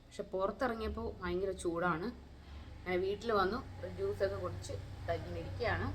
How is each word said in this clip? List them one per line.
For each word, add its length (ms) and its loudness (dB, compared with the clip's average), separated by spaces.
പക്ഷെ 280 -8
പുറത്തിറങ്ങിയപ്പോൾ 720 0
ഭയങ്കര 300 2
ചൂടാണ്. 440 4
അങ്ങനെ 260 2
വീട്ടിൽ 240 0
വന്നു, 180 4
ഒരു 180 -4
ജ്യൂസൊക്കെ 460 2
കുടിച്ച് 300 -4
ഇതാക്കി 280 -2
ഇരിക്കുകയാണ്. 540 2